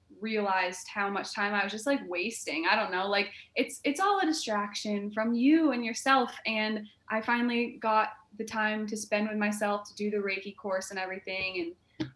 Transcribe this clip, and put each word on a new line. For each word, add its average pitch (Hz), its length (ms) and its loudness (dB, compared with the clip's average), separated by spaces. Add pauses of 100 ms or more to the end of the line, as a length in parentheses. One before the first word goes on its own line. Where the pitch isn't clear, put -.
(200)
realized 196 680 0
how 202 220 -2
much - 240 -4
time 208 180 0
I 202 120 2
was 202 80 -4
just, 214 140 -6
like, 277 220 2
wasting. 175 640 -4
I 208 60 6
don't 208 140 0
know, 185 180 -2
like, 202 200 2 (280)
it's, - 280 -2
it's 285 160 0
all 392 200 4
a 359 60 2
distraction 208 840 -2
from 220 220 0
you 285 380 6
and 240 120 -2
yourself. 240 480 2 (140)
And 214 400 0 (240)
I 220 100 2
finally 240 600 0
got 220 260 4 (280)
the 214 80 -6
time 214 440 -2
to 214 80 -4
spend 214 320 0
with 214 100 -2
myself, 208 500 0
to - 60 -18
do 208 160 -2
the 208 60 -2
Reiki 196 400 -4
course 190 340 -4
and 196 80 -6
everything. 185 760 -4 (260)
And 160 160 -4